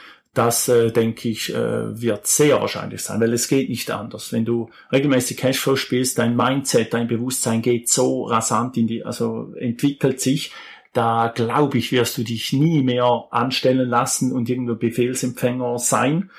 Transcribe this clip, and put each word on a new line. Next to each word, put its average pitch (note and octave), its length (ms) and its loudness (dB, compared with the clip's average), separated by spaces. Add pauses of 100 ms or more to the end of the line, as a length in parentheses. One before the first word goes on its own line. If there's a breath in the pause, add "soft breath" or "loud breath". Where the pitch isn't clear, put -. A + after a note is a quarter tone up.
(340 loud breath)
das, A#2 360 0
äh, A#2 220 4
denke A2+ 380 0
ich, - 240 -6
äh, A2+ 480 -4
wird A2 240 -2
sehr D3 360 4
wahrscheinlich G#2+ 420 -6
sein, G2+ 160 -4
weil A2+ 140 2
es A#2 140 -2
geht C3+ 220 2
nicht A#2+ 220 -6
anders. A2 400 -8
Wenn A2+ 140 0
du A#2 240 -2 (220 loud breath)
regelmäßig C3+ 460 2
Cashflow C3 380 0
spielst, B2+ 420 -2
dein A#2+ 180 2
Mindset, C3+ 580 0
dein A#2+ 140 0
Bewusstsein A#2 540 -2
geht A#2+ 280 0
so C3 340 2
rasant A#2 540 0
in A#2 100 2
die, A2+ 160 -4
also A2+ 560 -6
entwickelt C3 600 0
sich, C#3+ 300 0 (420 loud breath)
da A#2 400 2
glaube B2+ 440 2
ich, - 140 -2
wirst B2 260 2
du B2 60 -2
dich A2+ 280 -4
nie D3+ 300 4
mehr B2 500 2
anstellen B2+ 560 2
lassen B2+ 460 0
und A#2+ 160 -2
irgendwo B2 260 -2
Befehlsempfänger B2 1040 -2
sein, C3+ 600 0